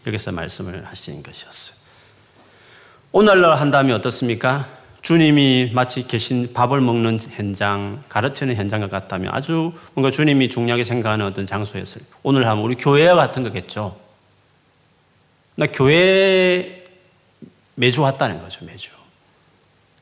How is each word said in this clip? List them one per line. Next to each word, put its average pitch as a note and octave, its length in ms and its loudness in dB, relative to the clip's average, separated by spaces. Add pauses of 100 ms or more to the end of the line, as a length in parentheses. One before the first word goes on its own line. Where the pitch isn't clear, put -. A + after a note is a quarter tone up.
여기서 G2+ 240 -6
말씀을 F2+ 560 -10
하신 - 360 -14
것이었어요. - 540 -12 (1300)
오늘날 F#3 440 6
한다면 C3+ 420 2
어떻습니까? C3 720 -2 (320)
주님이 C#3+ 720 4
마치 B2+ 320 -2
계신 A#2+ 480 -4
밥을 B2+ 280 2
먹는 A2+ 380 2
현장, G2+ 920 -6
가르치는 C3 460 -2
현장과 G2+ 340 -4
같다면 F#2 440 -8
아주 D#3+ 400 -4 (200)
뭔가 C3+ 180 0
주님이 C#3 380 2
중요하게 A#2+ 340 -2
생각하는 G#2+ 420 -2
어떤 G2 200 -6
장소였어요. G2+ 580 -8 (200)
오늘 C3 240 2
하면 G#2 160 0
우리 A#2+ 120 -2
교회와 D3+ 400 4
같은 C3+ 280 0
거겠죠. G2+ 540 -8 (1600)
나 D3+ 120 -2
교회 F#3 1160 2 (880)
매주 B2 260 4
왔다는 C3 400 0
거죠, F#2 240 -16
매주. - 240 -18 (1120)